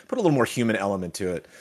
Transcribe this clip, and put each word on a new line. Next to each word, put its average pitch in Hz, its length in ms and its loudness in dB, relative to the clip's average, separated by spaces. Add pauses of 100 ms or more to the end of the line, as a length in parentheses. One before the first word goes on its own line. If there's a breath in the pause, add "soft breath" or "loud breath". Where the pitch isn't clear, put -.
put - 100 -4
a 240 40 -2
little 170 140 4
more 120 100 4
human 113 300 0
element 98 380 -2
to 92 160 -4
it. 82 180 -6 (140)